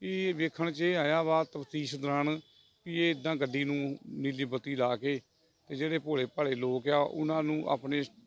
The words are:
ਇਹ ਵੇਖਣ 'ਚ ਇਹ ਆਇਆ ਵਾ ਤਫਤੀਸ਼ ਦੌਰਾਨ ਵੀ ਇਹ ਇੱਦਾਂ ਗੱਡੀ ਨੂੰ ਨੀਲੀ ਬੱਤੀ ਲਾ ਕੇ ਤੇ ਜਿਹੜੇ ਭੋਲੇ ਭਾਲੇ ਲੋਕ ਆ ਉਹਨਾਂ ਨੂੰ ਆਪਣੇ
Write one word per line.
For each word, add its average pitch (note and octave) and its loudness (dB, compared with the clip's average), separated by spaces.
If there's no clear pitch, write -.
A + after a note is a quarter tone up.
ਇਹ F#3+ 0
ਵੇਖਣ D#3+ -2
'ਚ D3 -6
ਇਹ F3 2
ਆਇਆ D#3 4
ਵਾ D#3+ 4
ਤਫਤੀਸ਼ C#3+ -6
ਦੌਰਾਨ C#3+ 0
ਵੀ E3+ -2
ਇਹ E3+ 4
ਇੱਦਾਂ D3+ -2
ਗੱਡੀ C3+ 0
ਨੂੰ C#3+ -2
ਨੀਲੀ C3+ -2
ਬੱਤੀ C3 -4
ਲਾ B2 2
ਕੇ C3 -2
ਤੇ C#3 -8
ਜਿਹੜੇ D#3 0
ਭੋਲੇ C#3+ 0
ਭਾਲੇ C#3 0
ਲੋਕ B2+ 0
ਆ D3 6
ਉਹਨਾਂ D#3 0
ਨੂੰ D3+ 0
ਆਪਣੇ C#3+ 0